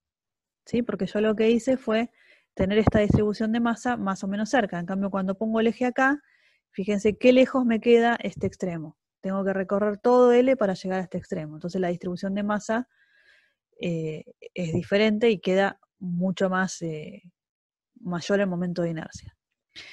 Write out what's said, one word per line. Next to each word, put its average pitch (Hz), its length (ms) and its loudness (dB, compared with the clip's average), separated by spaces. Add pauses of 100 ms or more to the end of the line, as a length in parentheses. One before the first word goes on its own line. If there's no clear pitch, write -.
(640)
¿sí? 233 160 -2
Porque 196 240 -4
yo 208 160 -2
lo 214 160 2
que 220 120 2
hice 240 280 2
fue 226 340 -2 (440)
tener 190 220 0
esta 214 220 4
distribución 214 540 2
de 233 80 0
masa 233 340 -2
más 196 300 -4
o - 20 -6
menos 208 220 -4
cerca. 202 300 0
En 175 60 -6
cambio, 190 240 -4
cuando 190 280 -2
pongo 220 240 0
el 220 60 2
eje 233 180 -2
acá, 269 360 0 (500)
fíjense 208 460 0
qué 247 140 6
lejos 254 340 4
me 226 140 2
queda 233 420 4
este 196 260 -6
extremo. 165 500 -8 (240)
Tengo 190 240 -4
que 196 80 0
recorrer 202 440 -2
todo 247 360 6
L 254 240 4
para 196 160 0
llegar 185 260 -4
a 185 40 -4
este 180 140 -8
extremo. 156 380 -10
Entonces 170 240 -6
la 180 80 0
distribución 180 480 -6
de 208 80 -2
masa, 214 460 -4 (920)
eh, 160 460 -6 (280)
es 165 200 -6
diferente 214 560 2
y 202 100 2
queda 190 400 0 (200)
mucho 180 500 -2
más, 185 320 -2
eh, 156 420 -10 (800)
mayor 180 380 -2
el 202 80 0
momento 180 340 -4
de 170 100 -2
inercia. - 440 -12 (580)